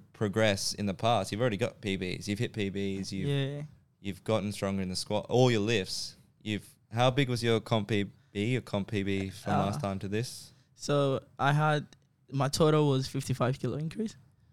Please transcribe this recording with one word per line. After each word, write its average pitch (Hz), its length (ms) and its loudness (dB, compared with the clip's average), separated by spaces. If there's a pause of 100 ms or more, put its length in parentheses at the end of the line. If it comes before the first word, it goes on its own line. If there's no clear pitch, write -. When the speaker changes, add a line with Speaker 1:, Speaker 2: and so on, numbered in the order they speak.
(140)
Speaker 1:
progress 107 600 2
in 104 100 -4
the 98 80 0
past, 113 380 0
you've 104 100 -2
already 117 160 0
got - 240 -4
P 98 160 -2
Bs, 92 300 -6
you've 104 100 0
hit 107 160 -2
P 101 160 -2
Bs, 98 420 -4
you've, 98 160 -4
Speaker 2:
Yeah. 143 340 -4 (400)
Speaker 1:
you've 98 220 -8
gotten 104 280 0
stronger 98 320 -2
in 92 60 -4
the 90 60 -6
squat, - 340 -4
all 127 200 6
your 113 120 2
lifts. 104 520 -2 (300)
You've, 107 220 -4 (280)
how 123 180 4
big 131 160 2
was 120 160 -2
your 113 160 6
comp 104 300 0
P 101 160 2 (260)
B, 101 220 -2
your 120 80 0
comp 101 280 -4
P 101 140 -2
B 98 280 -2
from - 200 -6
Speaker 2:
Uh, 101 140 2
Speaker 1:
last 101 160 -2
time 98 180 -2
to 101 80 -8
this? 107 460 -6 (220)
Speaker 2:
so 139 460 0 (160)
I 135 140 2
had, 151 340 2 (460)
my 139 160 0
total 151 400 4
was 131 180 2
fifty-five 131 540 -2
kilo 123 160 -4
increase. 160 400 -4 (380)